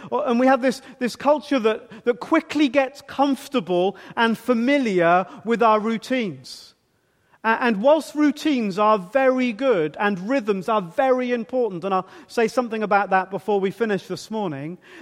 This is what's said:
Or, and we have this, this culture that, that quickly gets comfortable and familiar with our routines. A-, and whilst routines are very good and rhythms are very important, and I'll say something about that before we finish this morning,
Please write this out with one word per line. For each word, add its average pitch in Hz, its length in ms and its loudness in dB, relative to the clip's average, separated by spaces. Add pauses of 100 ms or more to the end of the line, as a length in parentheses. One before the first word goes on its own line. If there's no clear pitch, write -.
(120)
Or, 247 160 -2
and 233 120 0
we 254 60 4
have 262 160 4
this, 254 220 -2 (160)
this 240 160 -4
culture 285 420 0
that, 220 480 -4
that 240 140 0
quickly 302 500 0
gets 269 320 -2
comfortable 196 960 -2 (200)
and 226 220 2
familiar 226 880 2 (200)
with 220 180 0
our 214 160 4
routines. 214 960 -6 (680)
A-, 226 160 2
and 226 220 0
whilst 294 320 2
routines 277 640 0
are 214 220 4
very 254 520 0
good 196 480 0
and 202 300 -2
rhythms 214 400 -2
are 214 140 0
very 254 480 0
important, 226 520 -4
and 196 80 -2
I'll 185 160 -2 (200)
say 226 200 0
something 220 360 -2
about 202 260 2
that 190 220 2
before 202 280 -2
we 190 120 -2
finish 214 340 -2
this - 240 -12
morning, 175 480 -8 (240)